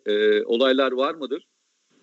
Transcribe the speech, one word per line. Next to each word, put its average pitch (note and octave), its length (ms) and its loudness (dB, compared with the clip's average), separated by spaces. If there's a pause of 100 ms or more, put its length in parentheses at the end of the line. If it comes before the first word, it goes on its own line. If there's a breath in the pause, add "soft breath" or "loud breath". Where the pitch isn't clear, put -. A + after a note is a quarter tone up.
e, G#2 380 2
olaylar C3 480 0
var C3+ 220 -2
mıdır? D3 320 -10 (560)